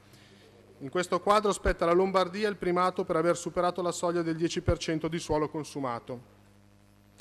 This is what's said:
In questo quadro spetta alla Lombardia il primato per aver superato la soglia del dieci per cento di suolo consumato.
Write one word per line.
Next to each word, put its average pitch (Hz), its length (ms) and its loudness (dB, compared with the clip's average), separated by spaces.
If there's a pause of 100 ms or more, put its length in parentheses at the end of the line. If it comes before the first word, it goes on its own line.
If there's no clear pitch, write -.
(800)
In 139 100 -10
questo 180 320 0
quadro 202 320 4
spetta 180 320 0
alla 170 80 4
Lombardia 190 560 2
il 196 80 -6
primato 180 480 0
per 175 100 -2
aver 165 220 2
superato 175 440 -2
la 175 120 0
soglia 175 280 -2
del 165 140 -2
dieci 165 240 -2
per 170 180 2
cento 160 300 -2
di 165 120 -4
suolo 151 280 -2
consumato. 131 840 -8 (880)